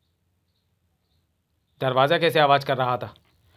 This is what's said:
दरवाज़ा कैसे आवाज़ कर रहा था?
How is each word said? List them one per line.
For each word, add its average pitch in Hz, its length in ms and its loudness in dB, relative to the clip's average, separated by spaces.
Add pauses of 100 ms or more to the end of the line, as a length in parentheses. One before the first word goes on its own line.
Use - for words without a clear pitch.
(1800)
दरवाज़ा 135 380 0
कैसे 165 220 0
आवाज़ 139 260 2
कर 135 100 -2
रहा 123 220 -4
था? 104 160 -14 (420)